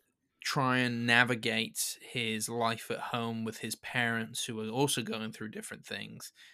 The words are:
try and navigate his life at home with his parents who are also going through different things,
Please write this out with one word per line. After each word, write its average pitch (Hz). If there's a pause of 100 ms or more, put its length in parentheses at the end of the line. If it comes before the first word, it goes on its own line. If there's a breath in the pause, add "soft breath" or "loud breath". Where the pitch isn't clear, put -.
(420)
try 131
and 120
navigate 117
his 113
life 117
at 110
home 117
with 110
his 113
parents 117
who 113
are 110
also 131
going 110
through 110
different -
things, 107 (220 loud breath)